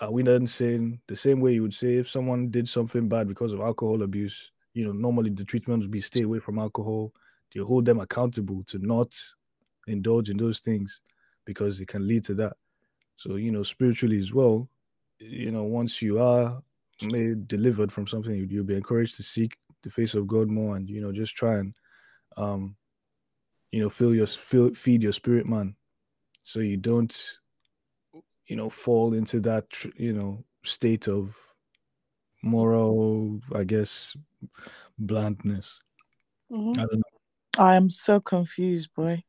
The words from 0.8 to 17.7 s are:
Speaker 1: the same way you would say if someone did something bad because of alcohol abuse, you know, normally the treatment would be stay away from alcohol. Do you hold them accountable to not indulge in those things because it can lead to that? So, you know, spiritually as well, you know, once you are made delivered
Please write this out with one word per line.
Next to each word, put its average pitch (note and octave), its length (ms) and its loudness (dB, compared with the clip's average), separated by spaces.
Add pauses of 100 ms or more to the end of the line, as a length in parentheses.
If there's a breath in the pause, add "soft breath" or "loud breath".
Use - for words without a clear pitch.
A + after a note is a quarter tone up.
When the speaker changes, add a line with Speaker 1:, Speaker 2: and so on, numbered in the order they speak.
Speaker 1:
the C3 100 -8
same C3+ 240 4
way B2+ 120 6
you A2+ 100 2
would G#2 120 -2
say B2 220 0
if B2 120 0
someone B2 420 -2
did A#2+ 180 0
something A#2 400 0
bad G#2+ 200 0
because G#2+ 240 -4
of G2 80 -6
alcohol A2 420 0
abuse, G2 480 -6 (220)
you A#2 120 -4
know, G#2 80 -4
normally A2+ 380 0
the G2+ 140 -6
treatment A#2 380 -2
would G2 80 -6
be G#2 100 -4
stay A#2+ 220 -2
away A2 160 0
from G#2+ 200 -6
alcohol. G#2+ 540 -4 (380)
Do - 80 -10
you G2 80 -6
hold B2+ 180 2
them A#2 160 4
accountable G2 640 -4
to - 140 -10
not A#2 360 0 (720)
indulge A2 440 0
in G2 80 -4
those A2+ 220 -2
things G#2 400 -4 (440)
because G2+ 360 -4
it F#2 80 -10
can G2 200 -4
lead A2+ 160 2
to G2+ 100 -6
that? G#2 220 -4 (600)
So, F#2+ 200 -8
you A2+ 160 -2
know, G#2 100 -2
spiritually A2+ 560 2
as G2 140 -2
well, A#2+ 360 4 (500)
you A#2 320 -10
know, G#2+ 140 -4
once A#2 360 -4
you G#2+ 200 2
are B2 420 4 (400)
made A2+ 460 -2
delivered G#2 440 2